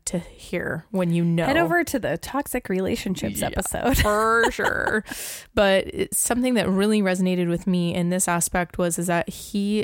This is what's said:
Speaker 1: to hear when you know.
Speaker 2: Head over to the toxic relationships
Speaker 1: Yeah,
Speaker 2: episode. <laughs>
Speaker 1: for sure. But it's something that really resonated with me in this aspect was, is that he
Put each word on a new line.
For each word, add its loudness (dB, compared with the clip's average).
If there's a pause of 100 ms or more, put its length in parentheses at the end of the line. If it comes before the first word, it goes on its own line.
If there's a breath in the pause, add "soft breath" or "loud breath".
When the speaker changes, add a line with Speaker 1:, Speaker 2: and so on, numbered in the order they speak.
Speaker 1:
to -4
hear -8
when 0
you 2
know. 2
Speaker 2:
Head 2
over 2
to -2
the -2
toxic -6
relationships -2
Speaker 1:
Yeah, -2
Speaker 2:
episode. 0
<laughs> 4
Speaker 1:
for 4
sure. -2 (500 loud breath)
But 4
it's -4
something 0
that 2
really 4
resonated 2
with -2
me 2
in 0
this 0
aspect -2
was, 0
is -4
that 0
he -2